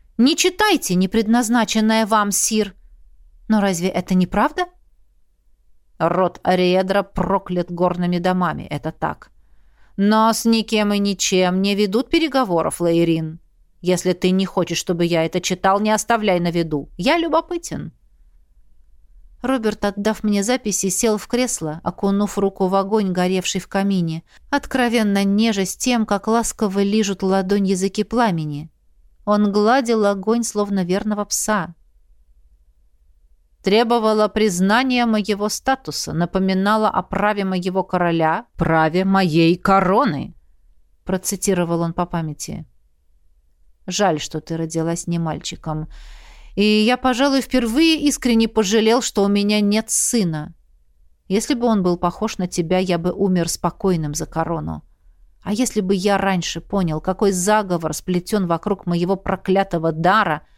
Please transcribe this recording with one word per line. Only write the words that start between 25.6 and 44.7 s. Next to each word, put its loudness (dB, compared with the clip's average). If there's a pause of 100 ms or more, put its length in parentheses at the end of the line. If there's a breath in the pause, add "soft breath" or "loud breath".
тем, 0
как -2
ласково 0
лижут 0
ладонь 2
языки 0
пламени. -2 (540)
Он 2
гладил 2
огонь, 0
словно -2
верного -2
пса. -4 (1900)
Требовала 2
признания 2
моего 0
статуса, -4
напоминала 0
о -2
праве -2
моего -2
короля, 0
праве 2
моей 4
короны, 2 (680)
процитировал -2
он -2
по -4
памяти. -8 (1200)
«Жаль, 0
что -8
ты -8
родилась -4